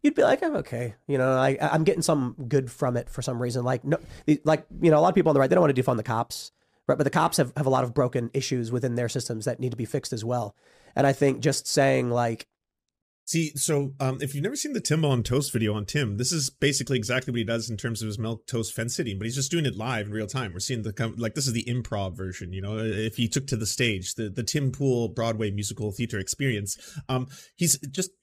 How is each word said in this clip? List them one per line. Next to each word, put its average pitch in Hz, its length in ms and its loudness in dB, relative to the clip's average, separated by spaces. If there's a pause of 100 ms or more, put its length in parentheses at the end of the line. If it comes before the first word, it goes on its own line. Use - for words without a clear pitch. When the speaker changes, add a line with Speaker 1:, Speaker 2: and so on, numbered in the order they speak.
Speaker 1:
you'd 294 120 4
be - 80 4
like, - 200 6
"Oh, 311 160 0
okay, 120 360 -6 (140)
you 139 100 2
know, 131 180 4
I, 131 140 4 (100)
I, 151 120 0
I'm 160 120 2
getting 175 180 2
some 139 320 2 (140)
good 131 240 2
from 123 240 -2
it 120 120 -4
for - 140 -10
some 120 200 -4
reason." 123 220 -2
Like, 123 200 0
no, 143 140 2 (280)
the, 151 180 4
like, 156 200 4 (160)
you 165 100 6
know, 151 80 8
a - 40 8
lot 175 80 6
of 175 60 -2
people 165 140 6
on 147 40 6
the 139 60 8
right, 135 100 6
they 180 40 6
don't 185 80 6
wanna 143 120 6
defund 123 220 2
the 110 80 -2
cops, - 460 -4 (380)
right? 131 100 4
But 143 60 4
the 139 60 2
cops 160 260 2
have, 127 200 2
have 143 100 0
a 131 40 4
lot 127 140 4
of 120 100 -6
broken 123 400 0
issues 127 380 -2
within 123 240 0
their 120 120 0
systems 113 360 -6
that 123 160 -2
need 127 100 -2
to 113 60 -8
be 117 80 -4
fixed - 280 -4
as 110 120 -6
well. 117 320 -4 (400)
And 135 100 4
I 139 60 6
think 135 280 2
just 135 280 0
saying, 131 420 4
like, 120 360 0 (760)
Speaker 2:
See, 165 320 0
so, 143 440 0
um, 131 200 0
if 139 140 -6
you've 143 80 -4
never 240 140 -2
seen 294 160 -6
the 233 80 -4
Tim 160 240 0
on 131 180 2
Toast 135 300 0
video 110 220 0
on 104 120 -4
Tim, 117 300 -2
this 123 160 -2
is 151 180 -2
basically 135 480 0
exactly 127 320 -2
what 117 80 -2
he 113 60 0
does 117 260 -2
in 110 60 -6
terms 110 260 -4
of 110 60 -4
his 104 100 -6
milk 113 300 -6
toast 113 260 -4
fence 117 220 -4
sitting, 120 200 -4
but 101 100 -6
he's 120 100 -4
just 139 140 -2
doing 165 140 0
it 110 120 -2
live 110 300 -4
in 104 60 -8
real 107 140 -4
time. 117 260 -6
We're 85 60 -10
seeing 113 240 -4
the 107 100 -6
com-, 113 240 -4
like, 113 200 -4
this 135 100 -2
is 127 60 0
the 117 120 -2
improv 104 520 -4
version, 92 360 -8
you 95 80 -6
know, 104 180 -6
if 110 380 -2
he 117 120 4
took 139 180 -2
to 127 100 -2
the 110 100 -2
stage, 104 500 0
the, 110 120 -4
the 98 140 -6
Tim 139 300 0
Pool 123 360 2
Broadway 113 440 -2
musical 101 400 -4
theater 113 260 -4
experience, 101 580 -2 (320)
um, 127 200 -2 (260)
he's - 240 2
just 147 320 -6 (120)